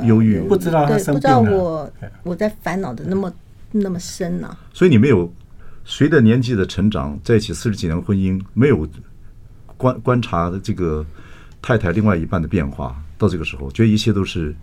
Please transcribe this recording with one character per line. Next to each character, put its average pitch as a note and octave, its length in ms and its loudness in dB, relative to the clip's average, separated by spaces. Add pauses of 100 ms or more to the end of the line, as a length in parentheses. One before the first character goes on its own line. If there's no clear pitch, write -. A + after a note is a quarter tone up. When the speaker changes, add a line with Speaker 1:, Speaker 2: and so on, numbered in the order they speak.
Speaker 1:
忧 A2+ 200 4
郁。 A2 120 4
Speaker 2:
忧 E2+ 80 0
郁。 - 60 -4
Speaker 3:
不 G3+ 80 4
知 E3+ 120 -4
道 D#3+ 160 2
他 D3 140 2
生 D3 160 0
病 - 0 -
了。 - 0 -
Speaker 2:
对， - 0 -
不 C3+ 60 0
知 - 80 0
道 C4 120 6
我， F3+ 600 0
Speaker 3:
对。 - 100 -14 (140)
Speaker 2:
我 F3 100 -6
在 G#3+ 140 -2 (140)
烦 F3+ 180 -4
恼 D3+ 120 -6
的 C3 140 -12
那 F3+ 80 -2
么， F#3+ 180 -4 (380)
那 G3+ 180 0
么 F3+ 120 -6
深 F3 440 -6
啊。 - 140 -14 (140)
Speaker 1:
所 - 120 2
以 F#3 60 8
你 A#2+ 80 8
没 A2 80 6
有， F2+ 260 4 (520)
随 - 240 0
着 D3+ 120 4
年 A#2 220 6
纪 A#2 140 -2
的 F#2 100 0
成 - 240 0
长， D2 320 -4
在 A#2 140 2
一 G#2 40 2
起 F2 140 -4
四 A2+ 160 -4
十 G2 60 -4
几 - 100 -6
年 E2+ 160 -2
婚 G2+ 160 0
姻， F#2+ 240 -2 (120)
没 A#2 120 4
有 D#2+ 220 0 (880)
观， B2+ 240 0
观 B2 200 0
察 F2 320 -2 (120)
这 G#2+ 100 -4
个 D#2 320 -4 (560)
太 A#2+ 160 0
太 - 140 0
另 G#2 120 0
外 G#2 120 2
一 D#2+ 100 -4
半 F2 160 -2
的 D#2 60 -6
变 D#2 200 0
化， C#2+ 320 -10 (160)
到 G#2 120 0
这 F2 100 -4
个 D#2 60 -8
时 - 100 -8
候， C#2 160 -10
觉 A2+ 140 0
得 A2+ 40 4
一 G#2+ 80 4
切 G#2+ 160 0
都 G2 120 -2
是 D#2+ 280 -4 (100)